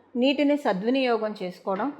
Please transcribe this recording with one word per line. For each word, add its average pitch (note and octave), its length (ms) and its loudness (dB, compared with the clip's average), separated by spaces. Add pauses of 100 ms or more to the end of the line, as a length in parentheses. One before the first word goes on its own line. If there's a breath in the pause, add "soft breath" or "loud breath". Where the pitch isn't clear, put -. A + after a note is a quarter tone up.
(160)
నీటిని C#4+ 420 2
సద్వినియోగం A#3 880 0
చేసుకోవడం, G3 560 -4